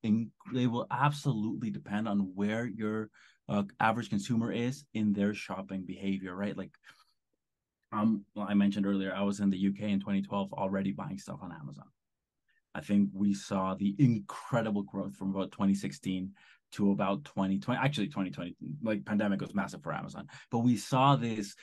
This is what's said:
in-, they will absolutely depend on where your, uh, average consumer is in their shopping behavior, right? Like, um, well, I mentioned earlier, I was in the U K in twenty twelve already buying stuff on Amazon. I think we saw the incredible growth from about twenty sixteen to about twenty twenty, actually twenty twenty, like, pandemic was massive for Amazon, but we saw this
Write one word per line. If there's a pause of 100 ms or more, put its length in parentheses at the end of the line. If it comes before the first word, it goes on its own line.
in-, (200)
they
will
absolutely
depend
on
where
your, (380)
uh, (160)
average
consumer
is
in
their
shopping
behavior,
right?
Like, (1120)
um, (100)
well,
I
mentioned
earlier,
I
was
in
the
U
K
in
twenty
twelve
already
buying
stuff
on
Amazon. (840)
I
think
we
saw
the
incredible
growth
from
about
twenty
sixteen (380)
to
about
twenty
twenty,
actually
twenty
twenty, (240)
like,
pandemic
was
massive
for
Amazon, (220)
but
we
saw
this